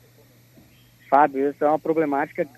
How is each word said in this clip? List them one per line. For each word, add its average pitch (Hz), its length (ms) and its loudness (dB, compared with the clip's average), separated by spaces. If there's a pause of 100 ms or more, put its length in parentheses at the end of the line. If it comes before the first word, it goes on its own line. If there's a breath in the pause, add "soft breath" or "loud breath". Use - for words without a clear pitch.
(1080)
Fábio, 139 380 2
essa 143 180 -4
é 147 40 2
uma 156 100 0
problemática 156 640 -4 (120)